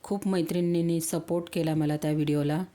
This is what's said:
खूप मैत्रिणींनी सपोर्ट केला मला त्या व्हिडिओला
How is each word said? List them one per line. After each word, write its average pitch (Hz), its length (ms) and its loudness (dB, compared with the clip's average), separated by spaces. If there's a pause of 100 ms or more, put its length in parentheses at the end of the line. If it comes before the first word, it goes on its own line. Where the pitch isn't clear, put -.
खूप 202 260 -4
मैत्रिणींनी 170 720 2
सपोर्ट 170 520 -2
केला 160 220 0
मला 151 220 2
त्या 151 160 0
व्हिडिओला 147 520 0 (100)